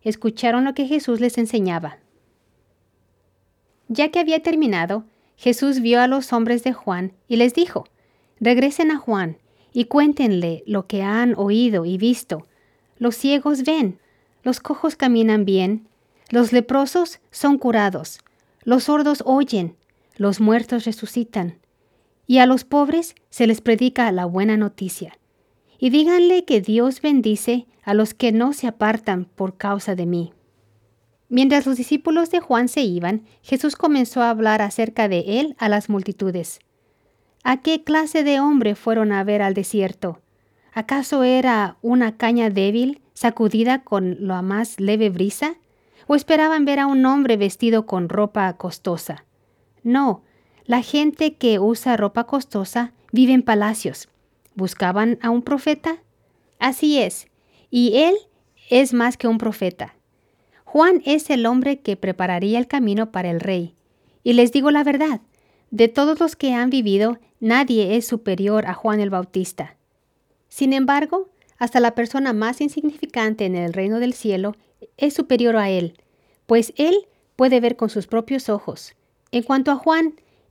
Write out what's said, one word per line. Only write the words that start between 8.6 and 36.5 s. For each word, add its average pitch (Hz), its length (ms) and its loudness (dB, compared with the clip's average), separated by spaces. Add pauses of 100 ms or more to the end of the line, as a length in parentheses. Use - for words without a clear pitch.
a 302 80 0
Juan 190 400 -4 (340)
y 240 140 -2
cuéntenle 240 800 2
lo 196 200 -4
que 196 160 -4
han 226 340 0
oído 202 500 2
y 180 100 -4
visto. 196 500 -2 (520)
Los 240 180 -2
ciegos 277 480 0
ven, 269 360 -2 (420)
los 247 180 -4
cojos - 360 -4
caminan 226 480 2
bien, 190 440 -2 (400)
los 233 240 2
leprosos 269 680 0 (100)
son 285 260 0
curados, 208 640 -2 (440)
los 247 200 2
sordos 294 400 0
oyen, 240 520 0 (400)
los 202 240 0
muertos 226 440 2
resucitan, 220 760 -6 (680)
y 254 120 4
a 254 80 8
los 254 180 2
pobres 294 500 0 (160)
se 240 160 0
les 220 140 2
predica 240 520 0
la 180 140 -2
buena 196 300 0
noticia. 202 640 -6 (600)
Y 254 120 2
díganle 349 540 4
que 233 160 2
Dios 233 400 0
bendice 240 640 0 (160)
a 202 120 -2
los 214 180 2
que 240 180 0
no 233 220 2
se 285 140 -6
apartan 220 580 -2
por 185 320 -8
causa 202 380 -4
de 180 100 -6
mí". 175 300 -4 (1000)
Mientras 277 320 4
los 269 120 0
discípulos 311 560 -2
de 349 80 2
Juan 247 260 0
se 277 160 -2
iban, 180 420 -2 (180)
Jesús 285 340 -2
comenzó 269 440 0
a 233 100 2
hablar 220 320 2
acerca 220 440 -2
de 190 340 -2
él 294 180 -4
a 220 100 -2
las 208 200 0
multitudes. 190 720 -6 (840)